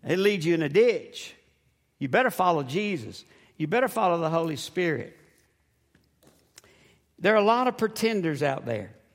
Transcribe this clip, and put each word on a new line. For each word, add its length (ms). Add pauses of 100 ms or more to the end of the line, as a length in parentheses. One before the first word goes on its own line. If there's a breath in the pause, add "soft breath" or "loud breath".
They'd 140
lead 260
you 120
in 80
a 80
ditch. 640 (640)
You 100
better 220
follow 320
Jesus. 640 (320 soft breath)
You 80
better 220
follow 280
the 140
Holy 260
Spirit. 640 (2000 soft breath)
There 160
are 80
a 20
lot 240
of 80
pretenders 680
out 220
there. 300 (200)